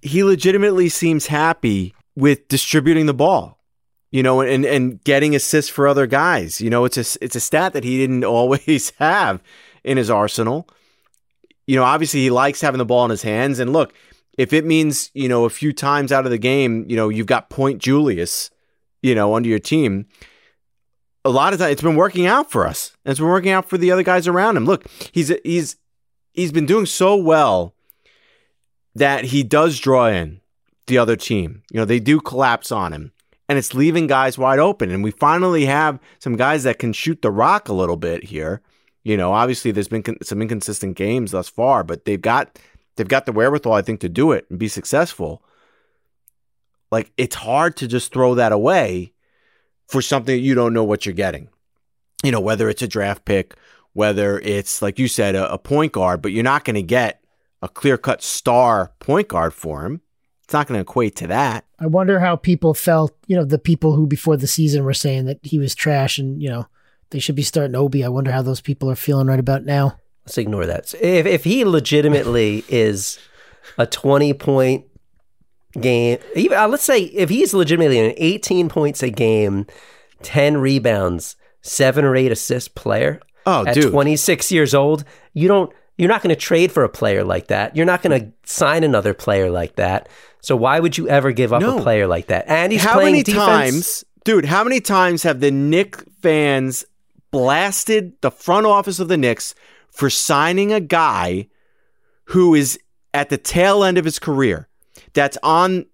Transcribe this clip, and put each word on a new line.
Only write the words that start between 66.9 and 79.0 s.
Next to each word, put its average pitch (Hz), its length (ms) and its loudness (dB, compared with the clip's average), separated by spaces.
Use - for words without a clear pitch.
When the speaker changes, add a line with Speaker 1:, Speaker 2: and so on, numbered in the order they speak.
Speaker 2:
they 143 80 -8
should 139 180 -4
be 143 60 -2
starting 139 340 -2
Obi. 135 280 0
I 123 40 -2
wonder 131 220 -2
how 131 120 -2
those 127 180 -4
people 135 300 -4
are 123 60 -2
feeling 135 300 0
right 131 140 2
about 131 240 -2
now. 139 340 0
Speaker 3:
Let's - 120 -8
ignore 104 280 -2
that. 82 220 -6
So - 120 -14
if, 175 260 2
if 185 180 0
he 233 200 2
legitimately 139 1000 2
<laughs> - 20 -20
is 107 500 -2
a 120 80 2
twenty 143 460 2
point 135 520 0
game, 120 380 2
even, 233 220 2
uh, 214 100 4
let's 277 160 -2
say 247 180 2
if 180 280 -2
he's 262 240 0
legitimately 160 440 2
an 110 180 2
eighteen 180 520 0
points 147 340 -2